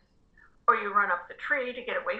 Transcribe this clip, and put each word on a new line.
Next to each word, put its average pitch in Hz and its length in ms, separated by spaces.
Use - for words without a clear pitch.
or 233 100
you 202 160
run 202 180
up 180 160
the - 80
tree 254 380
to 240 100
get 196 180
away - 180